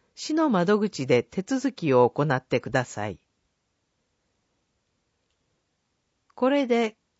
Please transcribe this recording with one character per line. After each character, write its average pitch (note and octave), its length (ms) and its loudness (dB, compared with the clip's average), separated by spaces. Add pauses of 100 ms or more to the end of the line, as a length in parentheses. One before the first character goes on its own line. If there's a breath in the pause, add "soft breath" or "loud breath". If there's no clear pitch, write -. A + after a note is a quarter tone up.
(160)
市 - 180 -8
の D#4 160 0
窓 G3+ 300 2
口 G3 260 -4
で B2 180 4
手 - 200 -8
続 C4+ 280 -4
き D3 220 -2
を B2 160 6
行 - 140 -4
っ C3+ 200 -2
て B2+ 160 -2
く - 120 -10
だ C3 120 0
さ G#2+ 260 -8
い。 F2+ 100 -12 (3250)
こ B3+ 160 0
れ C#4+ 160 2
で、 A#3 320 0 (220)